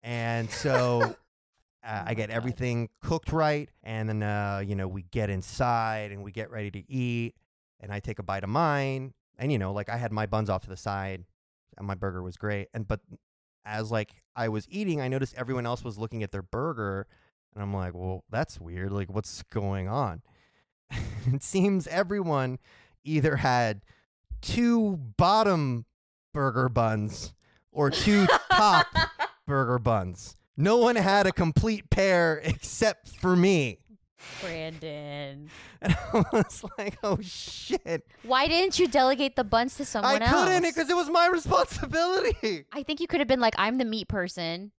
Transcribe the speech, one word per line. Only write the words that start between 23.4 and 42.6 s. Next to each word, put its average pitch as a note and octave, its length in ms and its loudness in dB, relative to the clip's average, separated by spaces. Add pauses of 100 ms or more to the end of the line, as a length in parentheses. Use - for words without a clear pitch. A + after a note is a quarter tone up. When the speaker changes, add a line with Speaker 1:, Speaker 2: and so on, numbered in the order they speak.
Speaker 1:
two A#3 500 2 (200)
bottom F3 680 4 (480)
burger C3 360 0
buns A2 680 0 (380)
or C#3+ 180 2
two G3+ 360 4
Speaker 2:
<laughs> - 240 4
Speaker 1:
top G#3 360 6 (600)
burger B2+ 320 2
buns. G#2 580 -2 (200)
No G3 220 4
one A#3+ 180 6
had G3 300 4
a F#3 60 2
complete G3+ 580 0
pair F3 540 4
except - 640 -2
for F#3 280 2
me. F3 440 4 (600)
Speaker 2:
Brandon. D3+ 1120 -10 (320)
Speaker 1:
And F3 220 2
<laughs> - 100 -10
I A3 180 6
was - 320 0 (140)
like, G3+ 240 -6
"Oh, B3 180 0
shit." - 840 -6 (160)
Speaker 2:
Why C4 240 4
didn't E4+ 320 2
you F4+ 100 6
delegate C4 480 4
the B3+ 80 0
buns A3+ 320 0
to D4 80 -4
someone B3+ 380 2
Speaker 1:
I A#3 80 4
couldn't F4+ 340 6
Speaker 2:
else? E4 100 0
Speaker 1:
'cause D4+ 160 -2
it F4 60 4
was E4 140 0
my F4 180 6
responsibility. E4+ 1400 0